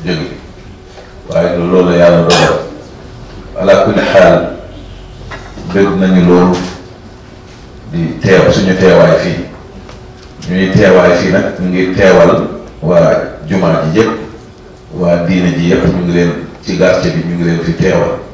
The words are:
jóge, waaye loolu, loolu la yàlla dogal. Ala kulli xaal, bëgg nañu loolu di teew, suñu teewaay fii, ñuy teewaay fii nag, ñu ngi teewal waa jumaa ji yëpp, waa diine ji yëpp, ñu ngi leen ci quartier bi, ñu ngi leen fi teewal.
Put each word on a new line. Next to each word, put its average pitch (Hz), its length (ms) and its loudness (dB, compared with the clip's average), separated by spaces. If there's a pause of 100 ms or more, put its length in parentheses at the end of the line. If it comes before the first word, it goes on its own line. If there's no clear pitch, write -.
jóge, 156 320 -6 (920)
waaye - 280 0
loolu, 87 140 -2
loolu 90 180 4
la 85 80 2
yàlla 87 240 4
dogal. - 380 2 (1000)
Ala - 240 4
kulli - 160 0
xaal, - 480 2 (1200)
bëgg 98 260 2
nañu 92 280 4
loolu 90 300 4 (1300)
di - 280 -4
teew, 90 320 4
suñu 92 240 0
teewaay 85 460 4
fii, - 240 -4 (1040)
ñuy 170 240 0
teewaay 90 440 4
fii 90 140 -2
nag, 98 140 0 (160)
ñu 90 80 -4
ngi 92 260 -2
teewal 90 520 4 (340)
waa - 560 0 (100)
jumaa 175 340 0 (120)
ji 107 60 2
yëpp, 113 120 2 (880)
waa 87 180 2 (100)
diine 87 300 0
ji 85 140 0
yëpp, - 140 0
ñu 90 180 0
ngi 87 100 -2
leen 87 180 2 (340)
ci 87 120 -6
quartier - 360 0
bi, 80 160 -4
ñu - 60 -4
ngi 85 80 -4
leen 85 200 0
fi 82 100 -2
teewal. 87 460 -2 (140)